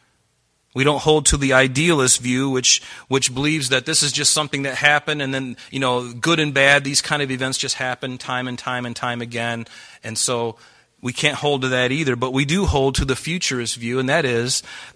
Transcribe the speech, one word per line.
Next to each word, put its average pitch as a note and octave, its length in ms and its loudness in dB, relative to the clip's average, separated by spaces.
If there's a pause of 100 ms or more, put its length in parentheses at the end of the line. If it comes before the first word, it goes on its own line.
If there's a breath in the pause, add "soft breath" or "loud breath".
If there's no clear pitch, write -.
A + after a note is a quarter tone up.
(720 soft breath)
We B2+ 100 0
don't C#3 180 2
hold D#3 260 4
to - 100 4
the C#3 160 2
idealist C3 680 4
view, B2+ 280 0
which, B2+ 340 2 (240 loud breath)
which C3 260 0
believes C#3+ 360 0
that B2+ 160 2
this D3+ 180 0
is C#3 80 0
just C3 200 0
something D3 300 0
that C3+ 140 -4
happened D3 460 2
and C3+ 120 -4
then, C3 240 -6 (140 loud breath)
you C3+ 80 -6
know, B2 340 0
good D#3 260 2
and D3 140 0
bad, C#3 300 6
these C#3 180 0
kind D3 200 -2
of C3+ 100 -4
events C3 260 -2
just - 180 -4
happen B2+ 420 -6
time B2+ 300 -6
and B2 120 -8
time B2 260 -6
and A#2+ 100 -8
time A#2+ 260 -4
again. A#2 440 -6 (380 loud breath)
And A2 140 -8
so A#2 400 -2 (440 soft breath)
we B2 120 -6
can't D3 240 -2
hold C#3+ 260 0
to C3 60 0
that B2+ 220 2
either, C3+ 240 0
but B2+ 160 -2
we C#3 140 2
do F3 200 0
hold C#3 300 2
to C#3+ 100 0
the C3 100 0
futurist C#3 640 -4
view, A#2+ 200 -4
and C3 100 0
that D#3 160 2
is B2 380 0 (340 loud breath)